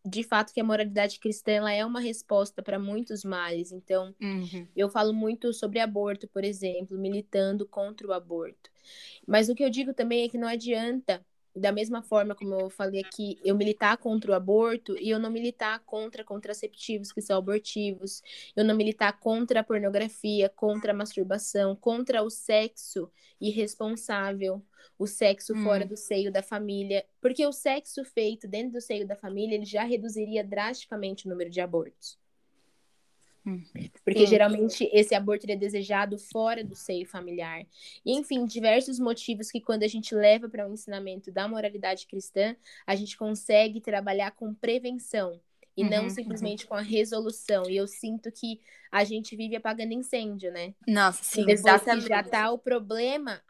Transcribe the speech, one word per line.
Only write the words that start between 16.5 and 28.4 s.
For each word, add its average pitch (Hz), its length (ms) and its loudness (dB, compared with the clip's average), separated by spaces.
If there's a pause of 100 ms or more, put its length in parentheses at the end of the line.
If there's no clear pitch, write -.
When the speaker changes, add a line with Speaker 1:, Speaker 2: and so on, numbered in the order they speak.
Speaker 1:
que - 80 -6
são 208 180 0
abortivos, 196 840 -4 (320)
eu 214 100 4
não 220 120 6
militar 214 420 2
contra 226 420 2
a 220 40 -4
pornografia, 208 840 0
contra 214 440 0
a - 20 2
masturbação, 202 840 -2
contra 233 460 0
o 220 80 -2
sexo 220 800 -2 (300)
irresponsável, 202 1200 -2 (340)
o 196 120 -2
sexo 202 440 2
Speaker 2:
Hum. 214 120 -2
Speaker 1:
fora 202 200 4
do 202 120 -8
seio 202 340 -2
da 196 120 0
família, 196 600 -4 (160)
porque 254 240 2
o 285 80 2
sexo 269 520 -4
feito 220 420 -2